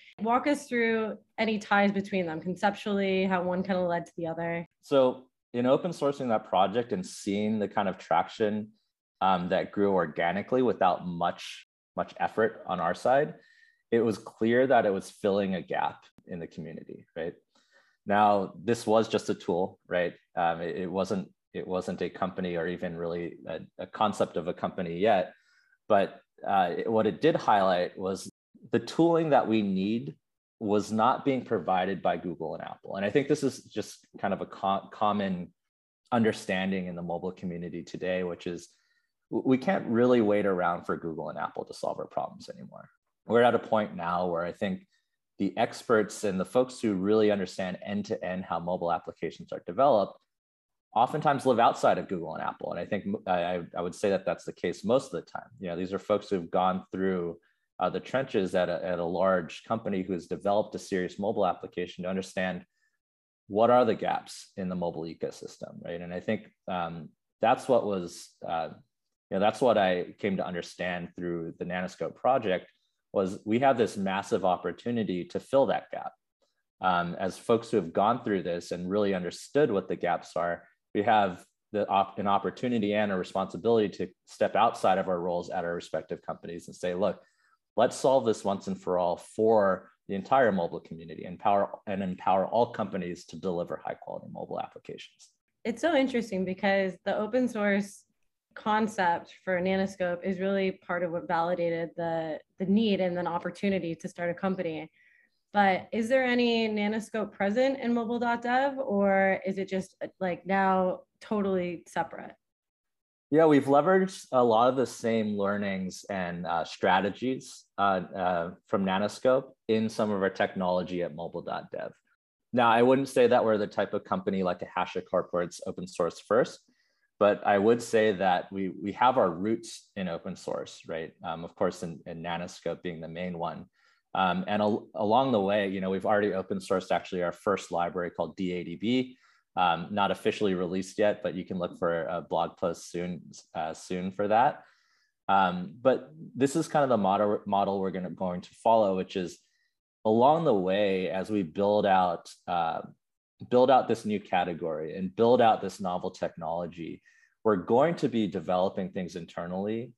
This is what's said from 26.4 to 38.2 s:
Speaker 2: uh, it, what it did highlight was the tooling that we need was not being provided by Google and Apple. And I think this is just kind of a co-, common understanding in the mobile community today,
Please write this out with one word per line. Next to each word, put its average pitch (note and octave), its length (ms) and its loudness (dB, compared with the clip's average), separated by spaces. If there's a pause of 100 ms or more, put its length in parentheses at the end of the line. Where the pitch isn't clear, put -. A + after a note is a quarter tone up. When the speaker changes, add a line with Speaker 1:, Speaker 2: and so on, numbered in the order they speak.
Speaker 2:
uh, F#2 340 2
it, - 120 -4
what A2 160 4
it F2+ 140 -2
did D#3+ 140 4
highlight F#2+ 600 2
was F#2+ 320 -6 (420)
the A2+ 80 4
tooling E3 500 2
that A#2+ 180 4
we A2 140 4
need G#2 540 -2 (440)
was G#2 320 0
not A2 320 2
being C3 220 0
provided F#2 560 0
by F2 160 0
Google E2 380 -8
and - 80 -10
Apple. - 340 -12
And G2 80 -4
I G#2 40 2
think C#3 180 2
this D3 160 0
is - 200 -2
just - 420 -10 (140)
kind G2 140 -2
of F2+ 80 -6
a F2 60 -8
co-, G2 440 -2
common G2 640 -2 (580)
understanding G2 760 0
in F2 80 -8
the F2 60 -8
mobile F2 300 -4
community E2+ 520 -8
today, F#2 400 -4